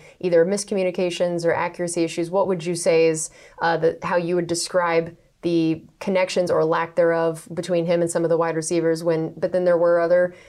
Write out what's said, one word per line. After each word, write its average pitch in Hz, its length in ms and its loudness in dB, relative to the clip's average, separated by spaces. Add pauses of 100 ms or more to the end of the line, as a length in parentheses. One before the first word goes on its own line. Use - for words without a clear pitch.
(200)
either 170 240 4
miscommunications 180 1000 -2
or 165 80 2
accuracy 175 520 -2
issues. 165 260 -4
What 190 160 2
would 180 180 -4
you 175 120 -4
say 165 320 4
is, 160 220 -2 (300)
uh, 165 180 0
the, 165 260 0
how 170 100 -2
you 175 220 0
would 175 100 0
describe 170 720 -2 (260)
the 165 400 0 (160)
connections 185 540 0
or 156 120 2
lack 165 300 -2
thereof 165 580 0
between 170 320 -2
him 170 160 2
and 170 80 0
some 170 140 -2
of 165 80 0
the 170 60 4
wide 165 180 0
receivers 165 480 0
when, 160 340 -2
but 180 140 -4
then 180 140 0
there 175 120 4
were 175 220 4
other, 180 340 2 (160)